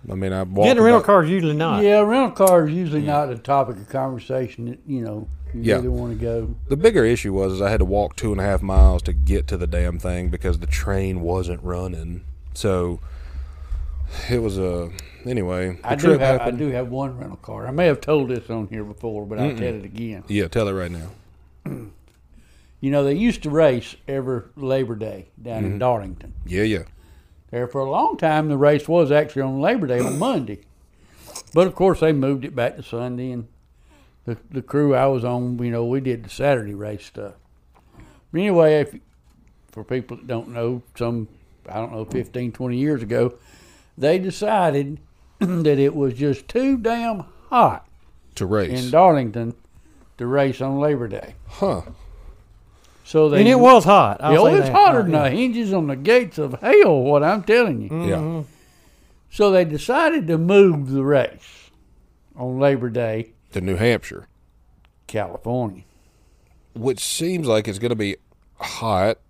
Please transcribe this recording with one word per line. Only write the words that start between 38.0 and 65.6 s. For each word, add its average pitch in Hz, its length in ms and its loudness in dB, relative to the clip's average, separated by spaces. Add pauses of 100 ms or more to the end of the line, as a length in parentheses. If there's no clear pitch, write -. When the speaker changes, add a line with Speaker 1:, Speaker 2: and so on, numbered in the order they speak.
Speaker 3:
But 165 80 -2
anyway, 160 400 4
if, - 140 -6 (760)
for 110 140 -16
people 120 320 -8
that 120 100 -20
don't 117 220 -8
know, 120 320 -6 (140)
some, 117 340 -4 (400)
I - 60 -14
don't 113 180 -8
know, 110 100 -10
fifteen, 123 480 -8
twenty 123 260 -6
years 139 240 -2
ago, 120 340 -2 (600)
they 160 220 2
decided 170 800 -2 (200)
<clears throat> - 200 -20
that 165 400 2
it 139 160 2
was 135 200 0
just 139 340 -2
too 269 280 0
damn 226 460 -4 (260)
hot 233 380 2 (480)
Speaker 1:
To 104 100 -4
race. 104 380 0
Speaker 3:
in 123 80 -6
Darlington 127 640 4 (640)
to 120 100 -6
race 139 320 0
on 135 220 -4
Labor 139 260 0
Day. - 280 -12 (120)
Speaker 1:
Huh. 160 360 -4 (1200)
Speaker 3:
So 156 220 4
they 143 120 4
Speaker 2:
And 220 100 8
it 254 100 6
was 240 240 10
hot. 160 380 6
I'll 151 120 2
Speaker 3:
Yeah, 170 100 8
Speaker 2:
say 320 160 6
Speaker 3:
it's - 100 2
Speaker 2:
that. - 60 0
Speaker 3:
hotter 359 240 8
Speaker 2:
Oh, 214 40 0
Speaker 3:
than 170 80 0
Speaker 2:
yeah. 151 120 2
Speaker 3:
the 135 120 2
hinges 233 380 -2
on 165 140 0
the 139 100 -4
gates 208 400 2
of 139 240 -4
hell, 220 400 6
what 143 200 4
I'm 180 220 0
telling 214 380 2
you. 98 80 -10
Speaker 2:
Mm-hmm. 165 200 -4
Speaker 1:
Yeah. 160 340 -4 (840)
Speaker 3:
So 208 220 4
they 185 140 6
decided 262 640 0
to 165 100 0
move 170 520 6
the 135 140 0
race - 640 -2 (680)
on 127 240 -6
Labor 135 300 2
Day. 113 420 -4 (200)
Speaker 1:
To 98 100 -6
New 92 140 -2
Hampshire. 110 520 -2 (800)
Speaker 3:
California. 104 760 -6 (920)